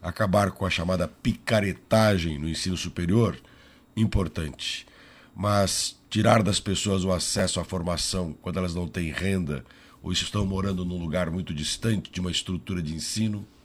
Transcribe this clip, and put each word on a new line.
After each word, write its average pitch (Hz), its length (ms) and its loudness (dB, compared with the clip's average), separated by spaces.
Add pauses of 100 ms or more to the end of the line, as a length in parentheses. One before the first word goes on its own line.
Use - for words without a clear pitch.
Acabar 98 500 2
com - 140 -4
a 90 40 2
chamada 87 380 0
picaretagem 101 1300 2
no 73 100 -4
ensino 87 300 -2
superior, 90 600 0 (580)
importante. 87 920 -2 (500)
Mas 101 640 2 (100)
tirar 110 340 6
das 95 160 2
pessoas 98 440 0
o 95 80 0
acesso 90 480 0
à 85 60 -4
formação 87 760 -2
quando 90 160 -6
elas 92 180 -2
não 87 120 -4
têm 82 240 -4
renda 85 540 -2 (360)
ou 87 100 -6
estão 101 340 -2
morando 95 400 -2
num 90 120 -4
lugar 82 320 -2
muito 87 240 -4
distante 87 580 -2
de 90 100 -6
uma 90 100 -2
estrutura 90 500 -4
de 78 120 -4
ensino 104 520 -4 (200)